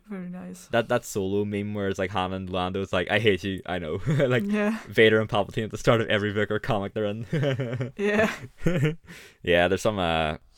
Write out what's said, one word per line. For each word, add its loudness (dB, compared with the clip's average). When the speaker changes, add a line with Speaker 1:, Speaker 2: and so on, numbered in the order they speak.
Speaker 1:
very -10
nice. -16
Speaker 2:
That, 2
that 0
Solo -2
meme -4
where -2
it's, -2
like, 0
Han -2
and -6
Lando, -2
it's -6
like, 0
"I 4
hate 4
you, -4
I -4
know." -4
<laughs> -4
Like, 2
Speaker 1:
Yeah. 0
Speaker 2:
Vader 6
and -4
Palpatine -2
at -10
the -8
start 4
of -2
every 0
book 0
or 0
comic -4
they're -2
in. -4
<laughs> -2
Speaker 1:
Yeah. 2
Speaker 2:
<laughs> 2
Yeah, 4
there's 0
some, 0
uh, 0